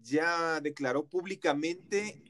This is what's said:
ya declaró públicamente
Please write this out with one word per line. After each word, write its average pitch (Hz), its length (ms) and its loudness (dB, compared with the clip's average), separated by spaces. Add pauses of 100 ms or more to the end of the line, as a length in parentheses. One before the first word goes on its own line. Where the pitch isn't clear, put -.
ya 160 580 2
declaró 143 480 -2
públicamente 180 1200 -2